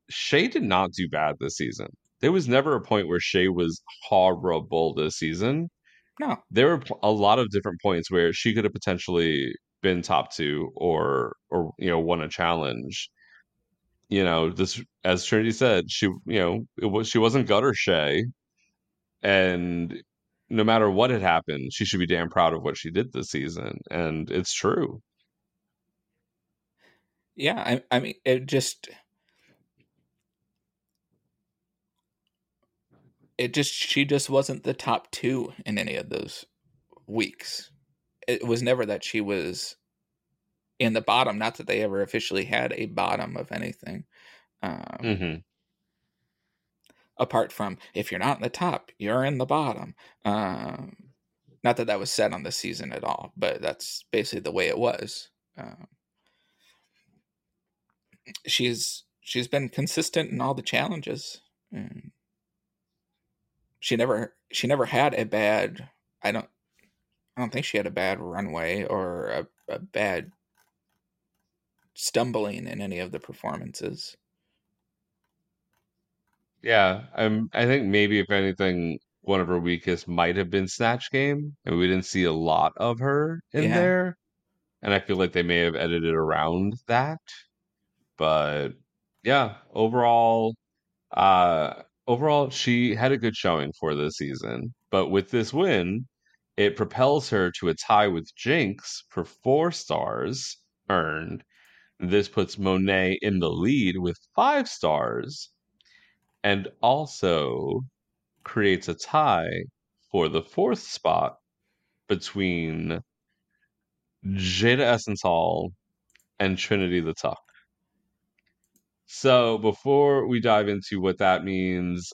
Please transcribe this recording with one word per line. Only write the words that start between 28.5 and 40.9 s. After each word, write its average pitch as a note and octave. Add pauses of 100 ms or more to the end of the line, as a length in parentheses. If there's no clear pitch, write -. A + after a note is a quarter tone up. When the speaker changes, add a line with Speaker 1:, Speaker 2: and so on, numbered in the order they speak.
Speaker 2:
it B2
just, D3
she -
just C#3+
wasn't C3+
the C3+
top -
two B2+ (120)
in G#2
any -
of -
those - (600)
weeks. - (560)
It A#2+
was A#2
never B2
that G#2
she -
was F#2 (1040)
in A#2